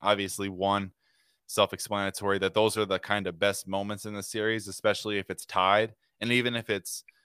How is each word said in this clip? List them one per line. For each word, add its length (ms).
obviously 480
one, 440
self-explanatory, 920
that 140
those 240
are 80
the 140
kind 280
of 120
best 280
moments 380
in 80
the 100
series, 440
especially 500
if 120
it's 160
tied. 500
And 100
even 240
if 140
it's, 340